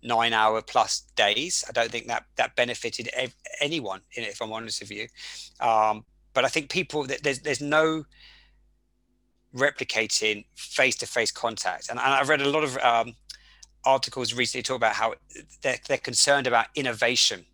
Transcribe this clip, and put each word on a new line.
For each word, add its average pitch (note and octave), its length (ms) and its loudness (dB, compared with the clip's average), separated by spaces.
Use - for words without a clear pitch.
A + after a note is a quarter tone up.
nine-hour-plus A2+ 960 2
days. A#2 520 2
I A2+ 40 -12
don't A#2 180 0
think A#2 160 -6
that, A#2 180 -4
that A#2+ 180 0
benefited A#2+ 600 -2
ev-, B2+ 200 -4
anyone, C3 420 -4
in A#2+ 100 -8
it, A2 60 -6
if G2+ 120 -10
I'm A2 120 -6
honest A2 280 -8
with G#2 120 -14
you. G#2+ 160 -8
Um, G#2+ 460 4
but B2+ 100 2
I C3 40 2
think C#3+ 220 -4
people, D3+ 360 -4
th-, C3 160 -6
there's, C#3 180 0
there's D3+ 200 -2
no D#3 440 2
replicating A2 880 0
face-to-face - 760 0
contact. G#2 580 -4
And, A#2+ 80 -6
and C3 160 2
I've C3+ 140 2
read D3 140 2
a C#3 60 2
lot D3+ 140 2
of, C3+ 160 -2
um, A#2 360 2
articles C3 480 2
recently A#2+ 300 -2
talk C3 140 -2
about A2+ 180 2
how A2 200 0
they're, B2+ 160 0
they're C3+ 120 0
concerned C3+ 480 2
about A#2 280 2
innovation A#2+ 800 0